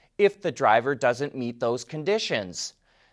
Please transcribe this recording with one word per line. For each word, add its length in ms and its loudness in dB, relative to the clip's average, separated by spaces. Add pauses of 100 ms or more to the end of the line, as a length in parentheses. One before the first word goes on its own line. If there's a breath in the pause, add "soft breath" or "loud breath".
(180 soft breath)
if 240 2
the 100 -2
driver 440 4
doesn't 380 0
meet 280 -6
those 240 0
conditions. 880 -4 (400)